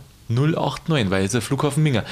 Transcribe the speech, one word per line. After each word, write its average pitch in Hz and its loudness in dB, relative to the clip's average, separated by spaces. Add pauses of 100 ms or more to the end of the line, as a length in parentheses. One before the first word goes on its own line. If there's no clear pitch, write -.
(300)
Null 139 0
acht - -4
neun, 131 2
weil 95 2
es 95 -2
der 120 0
Flughafen 139 0
Minga. 127 2